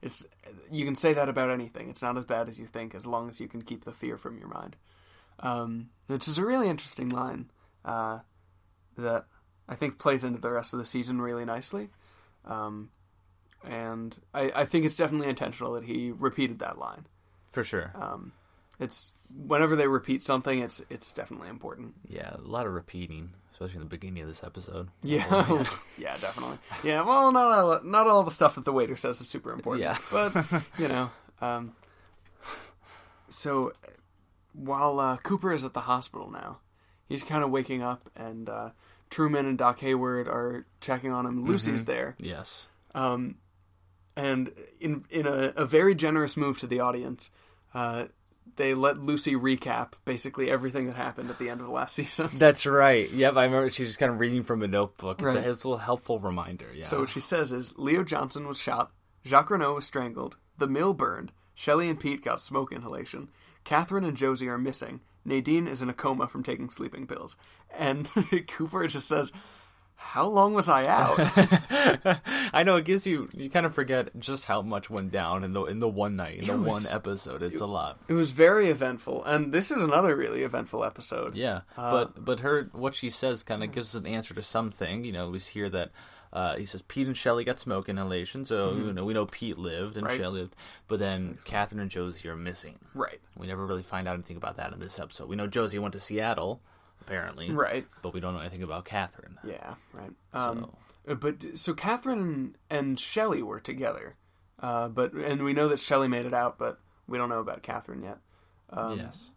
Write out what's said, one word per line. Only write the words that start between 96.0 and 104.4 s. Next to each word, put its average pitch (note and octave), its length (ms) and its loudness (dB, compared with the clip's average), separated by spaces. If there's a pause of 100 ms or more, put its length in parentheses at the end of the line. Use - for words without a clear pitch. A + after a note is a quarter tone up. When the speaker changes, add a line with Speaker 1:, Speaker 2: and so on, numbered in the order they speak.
Speaker 2:
Seattle, G#2+ 600 -2 (380)
apparently. F2 520 -6
Speaker 1:
Right. C3+ 340 0 (160)
Speaker 2:
But F2 120 -8
we F#2 60 -6
don't F2+ 140 -4
know E2+ 80 -6
anything F2 220 -10
about E2+ 220 -8
Catherine. G2+ 580 -8
Speaker 1:
Yeah, - 320 -12 (180)
right. - 180 -14 (220)
Um, A#2 360 -4 (380)
Speaker 2:
So. D3 40 -6
Speaker 1:
uh, C#3+ 40 -4
but, D3 420 -6
so E3 160 -2
Catherine A#3+ 460 -2
and, D3 380 -4 (120)
and C#3 300 -2
Shelley G#3+ 440 0
were G2+ 160 -8
together, - 560 -6 (460)